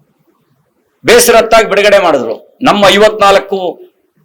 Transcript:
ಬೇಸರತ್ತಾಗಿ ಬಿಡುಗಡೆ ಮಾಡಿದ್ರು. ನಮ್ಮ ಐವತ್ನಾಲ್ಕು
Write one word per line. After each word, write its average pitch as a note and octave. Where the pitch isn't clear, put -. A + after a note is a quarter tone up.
ಬೇಸರತ್ತಾಗಿ A3+
ಬಿಡುಗಡೆ G3+
ಮಾಡಿದ್ರು. C#3+
ನಮ್ಮ G3
ಐವತ್ನಾಲ್ಕು G3